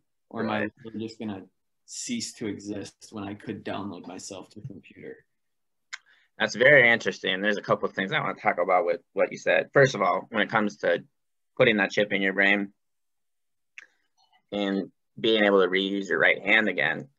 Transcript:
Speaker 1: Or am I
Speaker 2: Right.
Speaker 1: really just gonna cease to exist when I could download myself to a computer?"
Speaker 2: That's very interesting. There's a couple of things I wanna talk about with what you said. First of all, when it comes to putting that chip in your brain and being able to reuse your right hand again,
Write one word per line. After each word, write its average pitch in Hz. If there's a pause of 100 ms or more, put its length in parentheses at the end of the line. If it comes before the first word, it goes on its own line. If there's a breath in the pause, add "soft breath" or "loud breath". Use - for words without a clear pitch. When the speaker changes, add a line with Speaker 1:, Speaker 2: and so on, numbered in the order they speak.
(300)
Speaker 1:
Or 113
am 110
I 107
Speaker 2:
Right. 107 (140)
Speaker 1:
really 107
just -
gonna 101 (420)
cease -
to 117
exist 101
when 104
I 101
could 104
download 98
myself 92
to 107
a -
computer?" - (1120 soft breath)
Speaker 2:
That's 107
very 123
interesting. 95
There's 104
a -
couple 104
of -
things 98
I 156
wanna 92
talk 104
about 90
with 85 (100)
what 95
you -
said. 85
First 139
of 101
all, 90
when 107
it 95
comes 107
to 87 (540)
putting 117
that 98
chip 104
in 98
your 98
brain 98 (1800 soft breath)
and 98 (280)
being 110
able 101
to 92
reuse 98
your 82
right 85
hand 107
again, 80 (100)